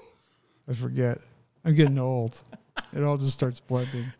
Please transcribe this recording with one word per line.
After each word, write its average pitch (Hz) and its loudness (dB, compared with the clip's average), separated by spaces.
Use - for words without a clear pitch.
I 135 -4
forget. 123 -2
I'm 160 6
getting 143 6
old. 127 -2
It 143 -2
all 147 2
just 135 -2
starts 127 -2
blending. 123 -4